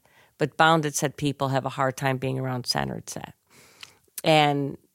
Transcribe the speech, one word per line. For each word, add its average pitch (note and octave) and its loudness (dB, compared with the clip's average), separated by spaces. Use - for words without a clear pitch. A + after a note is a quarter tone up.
but D3 -2
bounded D#3+ 4
set C#3+ -2
people C#3 -2
have C3+ 0
a C3+ -4
hard C3 -2
time C3+ 0
being C3 -4
around B2+ -6
centered C2+ -4
set." - -12
And D3 2